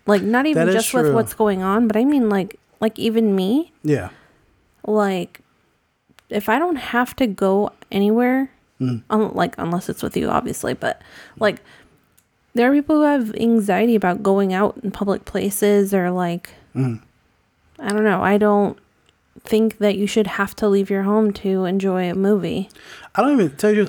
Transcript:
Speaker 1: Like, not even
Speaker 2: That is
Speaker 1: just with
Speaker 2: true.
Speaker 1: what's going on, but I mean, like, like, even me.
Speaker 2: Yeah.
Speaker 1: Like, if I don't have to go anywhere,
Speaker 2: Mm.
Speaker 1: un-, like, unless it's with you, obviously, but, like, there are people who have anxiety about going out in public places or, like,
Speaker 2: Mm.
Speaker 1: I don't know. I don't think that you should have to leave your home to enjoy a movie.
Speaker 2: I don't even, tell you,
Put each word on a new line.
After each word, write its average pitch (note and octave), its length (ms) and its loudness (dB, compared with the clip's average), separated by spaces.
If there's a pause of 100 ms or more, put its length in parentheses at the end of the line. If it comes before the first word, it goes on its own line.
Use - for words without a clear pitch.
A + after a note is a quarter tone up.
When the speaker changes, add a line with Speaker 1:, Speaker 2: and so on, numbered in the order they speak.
Speaker 1:
Like, G3+ 160 2
not A#3 240 0
even C#4+ 200 2
Speaker 2:
That - 100 2
is A3+ 80 0
Speaker 1:
just - 100 -4
with D#3 120 2
Speaker 2:
true. C#3+ 80 4
Speaker 1:
what's - 200 0
going G3+ 280 0
on, G3+ 240 2
but G#3 100 0
I A3+ 80 2
mean, C4+ 240 2
like, G3 300 -2 (220)
like, - 180 -2
even A3 360 0
me. G#3 380 0 (100)
Speaker 2:
Yeah. B2 280 -2 (760)
Speaker 1:
Like, G3 540 -2 (880)
if - 200 -6
I A3+ 100 2
don't E4+ 180 -2
have B3 400 -4
to C4 100 0
go G3 460 0 (180)
anywhere, B3 600 2 (300)
Speaker 2:
Mm. B2+ 280 -2
Speaker 1:
un-, G#3+ 260 0
like, F3 220 -2
unless E3+ 320 -6
it's - 140 -8
with - 140 -4
you, - 120 -2
obviously, - 460 -4
but, - 260 -8 (380)
like, G3 240 -2 (920)
there A#3+ 160 2
are C#4 40 4
people D4 220 2
who D4+ 60 4
have C#4 340 0
anxiety A3+ 580 2
about G3+ 280 0
going G3 300 2
out F#3+ 300 -2
in G3 80 -6
public G3 340 -4
places G3+ 720 0
or, F3+ 160 0
like, F3 400 -4 (240)
Speaker 2:
Mm. B2 260 -4 (800)
Speaker 1:
I C#4 140 -10
don't G#3+ 120 0
know. G3+ 180 2
I G3 140 2
don't G#3 400 2 (680)
think A3 340 0
that G3+ 180 0
you G3+ 120 -2
should G#3+ 180 0
have G3 300 -6
to G#3+ 120 0
leave G3 220 2
your G3 140 -2
home G#3 300 2
to F#3+ 320 -2
enjoy F#3 440 -2
a F3 40 -6
movie. F#3+ 540 0 (460)
Speaker 2:
I D3+ 80 0
don't F#3 100 2
even, G3+ 240 2
tell G#3 160 2
you, G#3 160 2